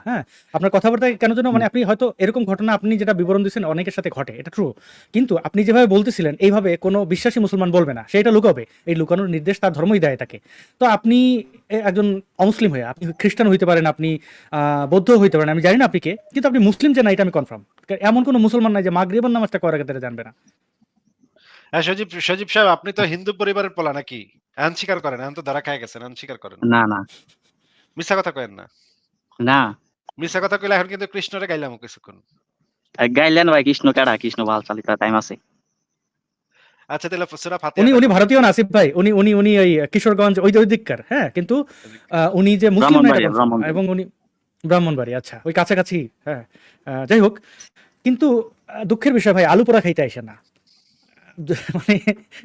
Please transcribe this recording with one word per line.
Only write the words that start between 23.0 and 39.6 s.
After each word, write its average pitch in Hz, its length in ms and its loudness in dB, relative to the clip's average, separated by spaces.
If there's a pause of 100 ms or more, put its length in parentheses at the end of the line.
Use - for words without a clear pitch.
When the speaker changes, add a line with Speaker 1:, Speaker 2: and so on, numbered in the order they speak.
Speaker 3:
হিন্দু 185 300 -6
পরিবারের 202 380 -4
পোলা 160 220 -6
নাকি? 127 360 -14 (280)
এখন 160 180 -2
স্বীকার 185 260 -6
করেন, 135 200 -8
এখন 139 140 -12
তো 160 80 -16
ধরা 139 180 -8
খায় 143 180 -8
গেছেন, 117 240 -18
এখন 123 120 -18
স্বীকার 131 240 -18
করেন। 98 300 -8
Speaker 2:
না, 117 180 2
না। 104 180 -4 (960)
Speaker 3:
মিথ্যা 180 180 -4
কথা 180 140 -4
কয়েন 131 200 -10
না। 98 180 -20 (720)
Speaker 2:
না। 123 380 0 (400)
Speaker 3:
মিথ্যা 170 220 -6
কথা 196 180 -4
কইলে 202 160 -2
এখন 180 140 0
কিন্তু 196 180 -12
কৃষ্ণরে 196 400 -10
গাইলাম 147 300 -8
কিছুক্ষণ। 104 440 -20 (800)
Speaker 2:
এ, 120 100 2
গাইলেন 160 420 2
ভাই, 147 140 4
কৃষ্ণ 139 280 0
কারা? 127 240 0
কৃষ্ণ 113 280 -6
ভাল 107 180 -2
চালিত 107 280 -8
টাইম 107 240 -2
আছে। - 220 -4 (1500)
Speaker 3:
আচ্ছা, 151 200 -8
তাহলে 175 160 -6
ফ-, 156 120 -14
সূরা 175 220 -10
ফাতিহা 170 260 -2
Speaker 1:
উনি, 262 80 6
উনি 254 140 6
Speaker 3:
করেন। 240 40 4
Speaker 1:
ভারতীয় 208 300 4
না 240 80 6
আসিফ 196 180 2
ভাই, 190 260 2
উনি, 185 200 2
উনি, 208 220 4
উনি 202 240 4
ওই 175 220 4 (120)